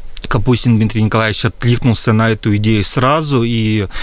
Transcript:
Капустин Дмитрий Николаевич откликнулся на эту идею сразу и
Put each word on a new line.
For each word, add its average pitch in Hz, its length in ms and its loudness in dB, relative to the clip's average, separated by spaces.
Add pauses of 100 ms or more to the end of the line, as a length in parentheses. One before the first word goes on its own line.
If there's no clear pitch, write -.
(280)
Капустин 120 500 2
Дмитрий 110 240 0
Николаевич 110 440 0
откликнулся 120 680 0
на 113 160 2
эту 107 280 0
идею 107 260 2
сразу 143 580 0
и 110 460 0 (160)